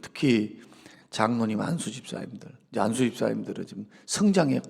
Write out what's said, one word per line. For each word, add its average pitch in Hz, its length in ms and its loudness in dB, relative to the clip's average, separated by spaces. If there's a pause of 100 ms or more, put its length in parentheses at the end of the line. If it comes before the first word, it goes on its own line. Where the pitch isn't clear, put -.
특히 113 640 0 (440)
장로님, 110 520 0
안수 - 300 -4
집사님들, - 580 -12 (200)
이제 110 100 -4
안수 113 300 2
집사님들은 104 560 -4
지금 104 240 -12 (160)
성장해 175 640 4